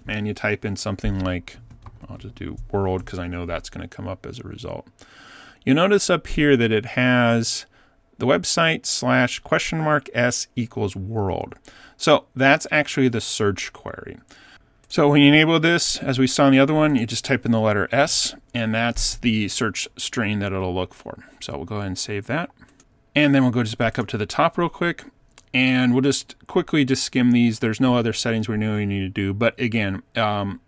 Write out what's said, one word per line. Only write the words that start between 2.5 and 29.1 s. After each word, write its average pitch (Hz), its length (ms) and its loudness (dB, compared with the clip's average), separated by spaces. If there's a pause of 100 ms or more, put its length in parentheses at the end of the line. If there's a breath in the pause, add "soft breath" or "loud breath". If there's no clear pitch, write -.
world 92 360 -2
'cause 95 120 -10
I 87 100 -8
know 87 180 -8
that's 85 240 -8
gonna 87 180 -12
come - 200 -12
up 92 180 -12
as 123 140 -14
a - 20 -16
result. - 440 -14 (800 loud breath)
You'll 135 120 4
notice 190 340 2
up 170 160 0
here 147 300 4
that 117 160 2
it 107 120 0
has 120 800 2 (540 soft breath)
the 117 80 -2
website 165 580 2
slash 127 540 0
question - 400 -2
mark 151 340 0
S 120 420 0
equals 107 400 -4
world. 98 600 -4 (420 loud breath)
So - 380 2
that's 135 360 4
actually 143 380 0
the 117 120 0
search - 520 -2
query. - 460 -16 (720 loud breath)
So - 200 4
when 143 140 8
you 143 60 10
enable 156 300 6
this, 165 400 2
as 131 200 -4
we 131 80 4
saw 139 200 2
in 135 60 6
the 131 60 6
other 139 160 4
one, 151 220 2
you 117 100 0
just 117 180 -8
type - 220 -2
in 117 60 2
the 113 80 4
letter 107 300 0
S, - 440 0 (180)
and 110 220 -2
that's 117 420 -2
the 110 320 0
search - 480 -4
string 104 440 -4
that 98 120 -4
it'll 92 220 -2
look 92 180 -4
for. - 320 -18 (160)
So - 160 -10
we'll 78 80 -8
go 107 120 -10
ahead 101 100 -6
and 90 120 -8
save 101 280 -8
that. 160 240 -6 (640 soft breath)
And 143 200 4
then 135 80 4
we'll 123 100 2
go 120 100 0
just 110 160 -6
back 113 200 0
up 110 100 -4
to 117 100 -6
the 104 80 -2
top - 320 0
real 170 100 0
quick, - 360 -4 (500)
and 127 400 4
we'll 131 80 4
just - 320 0 (120)
quickly 160 380 0
just 127 200 0
skim 123 260 2
these. 120 300 4
There's 113 200 -2
no 127 160 2
other 117 160 0
settings 113 360 -2
we 110 100 -4
really 107 260 -2
need 101 160 -4
to 95 80 -4
do, 98 240 -2